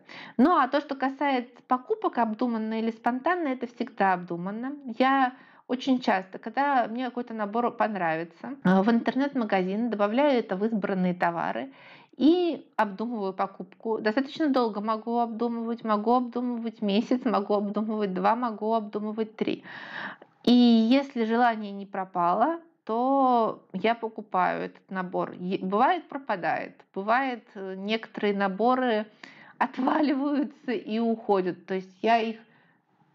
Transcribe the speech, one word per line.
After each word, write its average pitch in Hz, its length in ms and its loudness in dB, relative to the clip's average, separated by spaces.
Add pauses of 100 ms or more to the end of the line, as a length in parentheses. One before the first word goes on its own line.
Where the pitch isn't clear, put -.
(380)
Ну, 330 180 6
а 269 120 4
то, 285 120 0
что 294 140 -6
касается 269 720 -2
покупок, 254 500 -2
обдуманно 220 600 -2
или 226 120 0
спонтанно, 262 580 -2
это 254 180 -4
всегда - 480 0
обдуманно. 180 580 -6 (260)
Я 262 360 4 (320)
очень 254 340 0
часто, 190 380 -2
когда 262 500 0
мне 233 160 -6
какой-то 240 300 -8
набор 220 380 -2
понравится, 185 920 -2
э, 190 160 6
в 202 100 4
интернет-магазин 226 1000 0
добавляю 233 480 2
это 214 180 -2
в 196 80 -2
избранные 190 480 0
товары 180 580 -4 (460)
и 339 500 2 (100)
обдумываю 208 580 -2
покупку. 196 640 -6
Достаточно 269 480 0
долго 233 320 2
могу 220 380 -2
обдумывать, 233 680 -2
могу 214 300 2
обдумывать 240 680 -2
месяц, 226 440 0
могу 202 300 0
обдумывать 208 600 -2
два, 196 200 2
могу 220 380 -4
обдумывать 214 640 -4
три. - 260 -2 (800)
И - 100 2
если 240 760 6
желание 226 440 2
не 202 160 -10
пропало, 185 760 0 (240)
то 247 800 2 (100)
я 202 220 0
покупаю 185 680 -2
этот - 260 -12
набор. 180 420 -4
Е-, 180 320 -6
бывает, 269 440 2
пропадает, 180 640 -4 (200)
бывает, 233 500 -2 (100)
э, 190 220 -10
некоторые 208 580 -2
наборы 214 720 2 (260)
<laughs> - 260 -14
отваливаются 277 1120 0
и 214 260 -4
уходят. 208 680 0
То 190 80 -4
есть 190 260 -8
я 226 180 4
их 220 200 -4 (760)